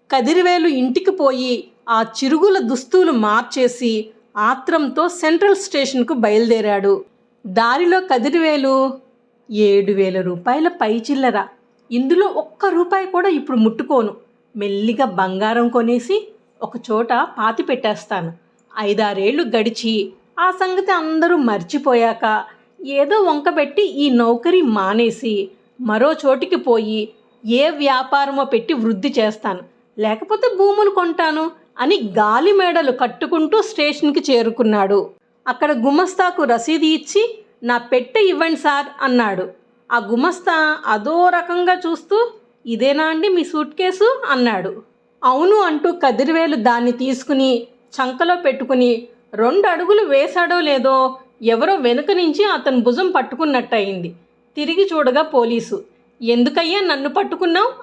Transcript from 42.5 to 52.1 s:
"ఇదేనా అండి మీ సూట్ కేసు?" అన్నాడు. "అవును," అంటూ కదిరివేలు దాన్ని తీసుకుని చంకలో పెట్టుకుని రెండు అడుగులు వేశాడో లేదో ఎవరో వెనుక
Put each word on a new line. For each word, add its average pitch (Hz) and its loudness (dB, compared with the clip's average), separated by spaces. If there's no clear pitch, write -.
"ఇదేనా 262 0
అండి 320 0
మీ 349 2
సూట్ 302 -6
కేసు?" 403 0
అన్నాడు. 233 -2
"అవును," 311 4
అంటూ 339 0
కదిరివేలు 302 0
దాన్ని 240 0
తీసుకుని 262 -2
చంకలో 277 -2
పెట్టుకుని 254 0
రెండు 269 2
అడుగులు 359 2
వేశాడో 330 2
లేదో 262 2
ఎవరో 226 2
వెనుక 277 0